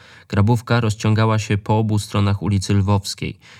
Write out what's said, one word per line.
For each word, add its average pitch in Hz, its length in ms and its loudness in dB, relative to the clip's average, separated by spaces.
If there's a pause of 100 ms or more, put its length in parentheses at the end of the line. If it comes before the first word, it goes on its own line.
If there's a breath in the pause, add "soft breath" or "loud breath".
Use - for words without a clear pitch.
(300 loud breath)
Grabówka 113 520 2
rozciągała 110 580 0
się 104 200 -2
po 110 200 0
obu 107 200 0
stronach 101 440 -2
ulicy 98 320 0
Lwowskiej. 101 640 -2 (220 loud breath)